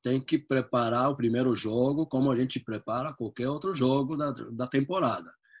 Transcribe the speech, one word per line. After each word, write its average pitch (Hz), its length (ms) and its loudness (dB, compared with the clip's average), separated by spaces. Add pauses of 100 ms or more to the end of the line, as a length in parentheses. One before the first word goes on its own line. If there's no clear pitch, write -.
Tem 131 180 0
que 147 180 0
preparar 127 720 0
o 139 60 -2
primeiro 120 380 2
jogo 127 520 0
como 135 240 2
a 123 60 2
gente 127 240 0
prepara 120 540 -6
qualquer 120 340 -6
outro 170 260 -4
jogo 135 420 2
da, 147 160 -2
da 117 340 -6
temporada. 135 680 0 (280)